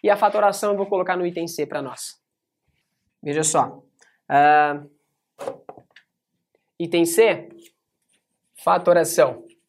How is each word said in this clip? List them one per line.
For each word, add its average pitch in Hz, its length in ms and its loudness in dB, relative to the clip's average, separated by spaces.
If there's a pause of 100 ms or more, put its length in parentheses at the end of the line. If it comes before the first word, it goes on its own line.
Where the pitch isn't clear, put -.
e 202 60 0
a 202 80 4
fatoração 208 560 0
eu 202 40 0
vou 196 100 -4
colocar 185 300 -2
no 180 100 -4
item 170 200 -6
C 156 200 -8
pra 147 160 -10
nós. - 340 -14 (1080)
Veja 151 220 -4
só. - 380 -2 (460)
Ah, 147 540 2 (2000)
item 170 260 0
C, 208 440 2 (1120)
fatoração. 170 800 2 (240)